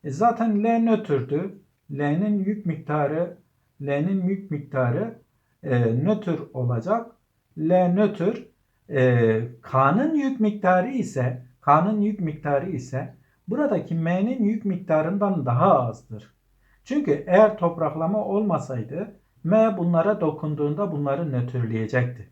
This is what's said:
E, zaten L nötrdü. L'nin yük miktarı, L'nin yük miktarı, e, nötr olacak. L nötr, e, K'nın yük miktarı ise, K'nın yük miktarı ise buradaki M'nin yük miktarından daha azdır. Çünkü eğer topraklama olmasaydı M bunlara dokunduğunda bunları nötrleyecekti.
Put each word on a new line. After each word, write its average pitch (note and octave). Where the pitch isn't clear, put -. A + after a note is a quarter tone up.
E, D#3
zaten A3
L A#3
nötrdü. F#3
L'nin D#3+
yük G3+
miktarı, D3+
L'nin D#3+
yük F#3+
miktarı, C#3
e, A#2+
nötr G3+
olacak. C3
L F3
nötr, G3
e, A#2+
K'nın F#3+
yük C4+
miktarı F#3+
ise, C3+
K'nın F3+
yük G3+
miktarı D3+
ise C3+
buradaki A3
M'nin F#3+
yük G#3
miktarından F3
daha C3
azdır. -
Çünkü B3+
eğer G#3
topraklama E3+
olmasaydı E3+
M G#3+
bunlara F3
dokunduğunda D3+
bunları C#3+
nötrleyecekti. A#2+